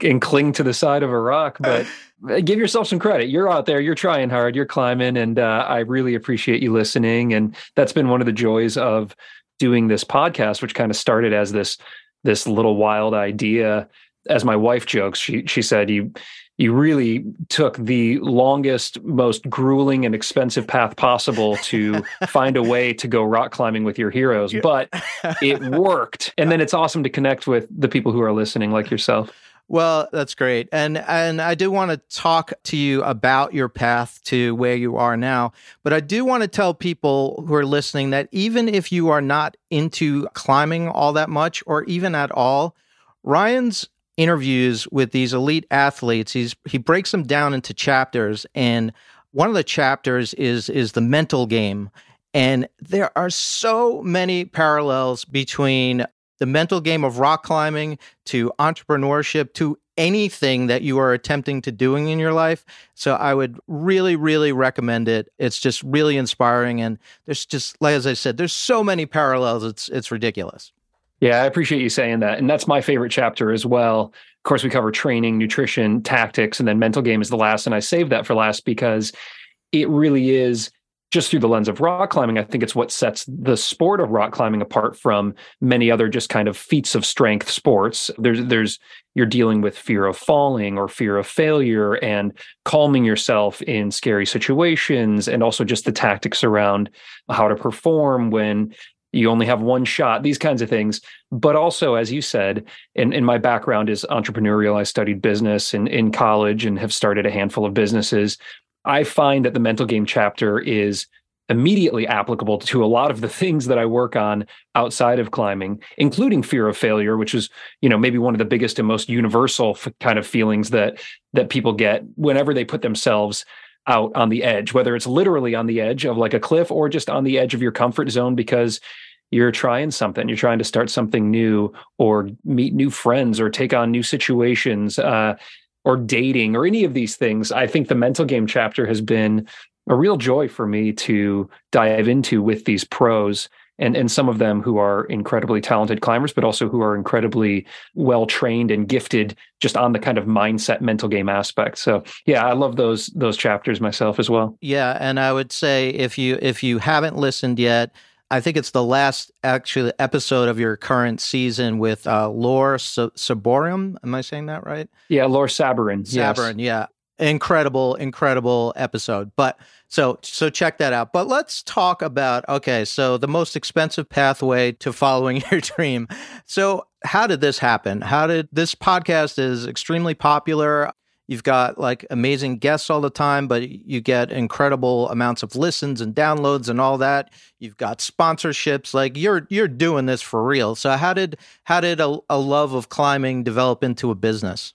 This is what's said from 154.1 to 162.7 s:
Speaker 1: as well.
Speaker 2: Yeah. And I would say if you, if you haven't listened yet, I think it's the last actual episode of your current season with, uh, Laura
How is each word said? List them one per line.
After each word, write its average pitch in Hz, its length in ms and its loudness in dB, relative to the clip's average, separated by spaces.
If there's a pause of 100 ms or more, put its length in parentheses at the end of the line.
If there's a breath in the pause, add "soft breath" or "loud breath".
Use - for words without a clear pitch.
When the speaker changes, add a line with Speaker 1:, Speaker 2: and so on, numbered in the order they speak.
Speaker 1:
as 117 100 0
well. 110 300 0
Speaker 2:
Yeah. 135 400 -2
And 135 200 -2
I 135 120 2
would 131 220 -4
say 135 360 0
if 131 280 -4
you, 127 240 0
if 131 220 -2
you 120 160 0
haven't 156 360 0
listened 127 440 -2
yet, 120 360 0 (340 soft breath)
I 131 120 0
think 156 160 -2
it's 139 140 -6
the 123 120 2
last 135 480 0 (100)
actual 127 580 -2
episode 127 500 0
of 113 100 -2
your 113 160 0
current 120 460 -2
season 120 580 -2
with, 110 260 -2
uh, 107 240 0
Laura 131 480 0